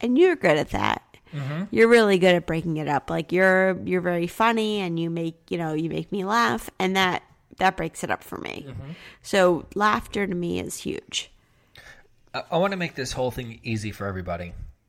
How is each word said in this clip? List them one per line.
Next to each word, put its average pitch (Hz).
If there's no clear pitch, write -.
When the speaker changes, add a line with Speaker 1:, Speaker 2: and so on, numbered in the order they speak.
Speaker 1:
and 247
you're 359
good 156
at -
that. 98
Speaker 2:
Mm-hmm. 147
Speaker 1:
You're 220
really 214
good 180
at 170
breaking 165
it 147
up. 143
Like, 165
you're, 185
you're 180
very 175
funny, 220
and 170
you 165
make, 165
you 175
know, 160
you 160
make 160
me 196
laugh, 226
and 190
that, 185
that 185
breaks -
it -
up -
for -
me. -
Speaker 2:
Mm-hmm. 139
Speaker 1:
So 180
laughter 208
to 180
me 175
is 180
huge. -
Speaker 2:
I, -
I 170
wanna 190
make 175
this 127
whole 127
thing 117
easy 107
for 98
everybody. 87